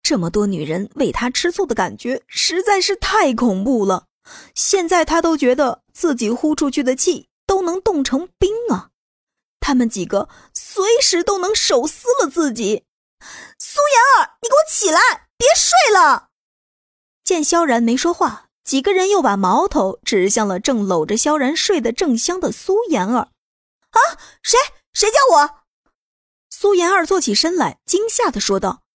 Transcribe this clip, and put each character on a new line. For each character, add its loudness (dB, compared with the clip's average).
这 -2
么 -4
多 0
女 -4
人 -6
为 0
他 -4
吃 -4
醋 -2
的 -4
感 -4
觉 -8
实 -4
在 2
是 -2
太 0
恐 0
怖 0
了， -2
现 0
在 2
他 0
都 2
觉 2
得 -2
自 0
己 -2
呼 0
出 0
去 -2
的 2
气 -2
都 0
能 -4
冻 0
成 -4
冰 0
啊， -4
他 -2
们 2
几 -6
个 -4
随 0
时 0
都 0
能 -2
手 0
撕 -2
了 0
自 -2
己。 -4
“苏 -2
妍 2
儿， -20
你 -6
给 2
我 4
起 2
来， 2
别 2
睡 4
了。” 2
见 0
萧 2
然 0
没 0
说 -2
话， -4
几 -2
个 0
人 2
又 2
把 0
矛 2
头 -2
指 0
向 0
了 -4
正 -2
搂 0
着 -2
萧 0
然 -2
睡 0
得 -4
正 -2
香 -4
的 -4
苏 -2
妍 -2
儿。 -2
“啊， 2
谁？ 2
谁 0
叫 2
我？” 4
苏 2
妍 2
儿 2
坐 0
起 -2
身 0
来， -2
惊 0
吓 0
地 -6
说 -2
道。 -6